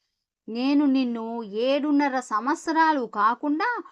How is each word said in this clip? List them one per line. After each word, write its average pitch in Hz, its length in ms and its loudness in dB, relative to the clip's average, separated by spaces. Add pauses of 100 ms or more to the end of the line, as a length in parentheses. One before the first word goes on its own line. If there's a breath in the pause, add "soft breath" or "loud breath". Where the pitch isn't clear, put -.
(480)
నేను 269 360 0
నిన్ను 233 580 -2
ఏడున్నర 262 800 0
సంవత్సరాలు 294 840 0
కాకుండా 294 840 0